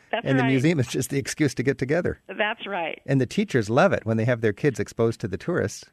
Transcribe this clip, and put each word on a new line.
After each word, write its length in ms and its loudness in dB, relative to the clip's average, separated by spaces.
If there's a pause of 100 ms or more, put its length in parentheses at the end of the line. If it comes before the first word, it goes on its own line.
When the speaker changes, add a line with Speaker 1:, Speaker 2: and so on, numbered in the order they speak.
(120)
Speaker 1:
That's 140 -4
Speaker 2:
and 140 2
the 40 4
Speaker 1:
right. 60 2
Speaker 2:
museum 300 4
is 80 0
just 240 -4
the 80 0
excuse 340 0
to 80 -4
get 160 0
together. 500 -2
Speaker 1:
That's 380 -4
right. 400 -6
Speaker 2:
And 160 2
the 60 2
teachers 420 0
love 240 4
it 140 -2
when 100 0
they 80 0
have 160 0
their 120 2
kids 260 0
exposed 420 -2
to 60 -4
the 100 -6
tourists 560 -4